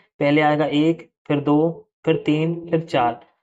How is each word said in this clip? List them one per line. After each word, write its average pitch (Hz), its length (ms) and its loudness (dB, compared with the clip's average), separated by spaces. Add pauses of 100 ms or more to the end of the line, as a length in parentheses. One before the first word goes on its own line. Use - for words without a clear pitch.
(180)
पहले 147 240 2
आएगा 151 240 2
एक, 151 440 0 (180)
फिर 147 140 0
दो, 147 460 0 (160)
फिर 160 120 0
तीन, 156 380 -2 (140)
फिर 165 140 0
चार। 123 380 -2 (220)